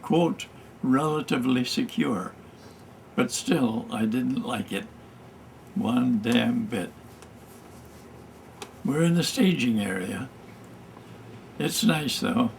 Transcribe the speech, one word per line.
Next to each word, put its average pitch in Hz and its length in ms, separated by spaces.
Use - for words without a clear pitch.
quote, 165 460
relatively 131 800
secure. 127 680
But - 160
still, 131 600
I 113 160
didn't 127 380
like 110 280
it 98 140
one 123 480
damn 117 420
bit. - 280
We're 143 180
in 170 120
the 170 80
staging 156 580
area. 98 480
It's 151 260
nice, 151 360
though. 120 380